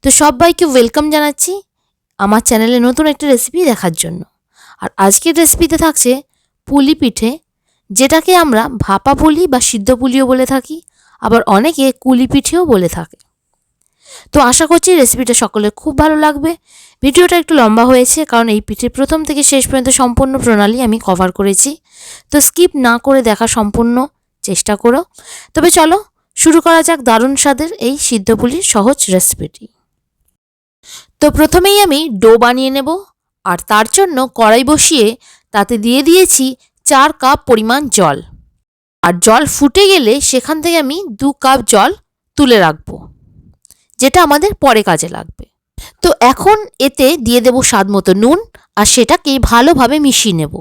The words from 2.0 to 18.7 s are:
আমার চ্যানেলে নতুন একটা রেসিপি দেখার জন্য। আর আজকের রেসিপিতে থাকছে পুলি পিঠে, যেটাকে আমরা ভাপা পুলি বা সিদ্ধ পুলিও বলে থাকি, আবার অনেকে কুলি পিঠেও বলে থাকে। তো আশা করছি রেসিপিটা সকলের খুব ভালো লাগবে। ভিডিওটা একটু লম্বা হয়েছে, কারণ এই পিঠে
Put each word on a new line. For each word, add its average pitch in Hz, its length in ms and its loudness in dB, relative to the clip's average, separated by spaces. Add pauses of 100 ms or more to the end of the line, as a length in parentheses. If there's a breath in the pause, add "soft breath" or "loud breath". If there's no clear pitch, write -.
আমার 214 240 0
চ্যানেলে 226 380 0
নতুন 247 260 0
একটা 294 200 -4
রেসিপি 285 380 0
দেখার 196 300 -2
জন্য। 170 260 -8 (600 soft breath)
আর - 80 -10 (100)
আজকের 196 380 0
রেসিপিতে 320 420 0
থাকছে 294 340 0 (560)
পুলি 285 260 2
পিঠে, 240 360 -4 (600)
যেটাকে 302 460 0
আমরা 269 260 2 (160)
ভাপা 196 360 -2
পুলি 302 320 0
বা 262 140 0
সিদ্ধ 202 340 -4
পুলিও 262 320 0
বলে 254 200 0
থাকি, 269 300 -6 (460 soft breath)
আবার 233 240 0
অনেকে 269 380 0 (160)
কুলি 254 260 0
পিঠেও 302 400 -2
বলে 190 220 0
থাকে। - 300 -10 (1120 loud breath)
তো - 100 0
আশা 254 260 2
করছি 339 260 2
রেসিপিটা 247 420 0
সকলের 208 420 -2
খুব - 220 -8
ভালো 311 180 2
লাগবে। 302 340 -2 (520 soft breath)
ভিডিওটা 349 340 2
একটু 339 180 -2
লম্বা 233 300 4
হয়েছে, 254 400 2
কারণ 233 240 0
এই 214 120 -2
পিঠে 226 280 -8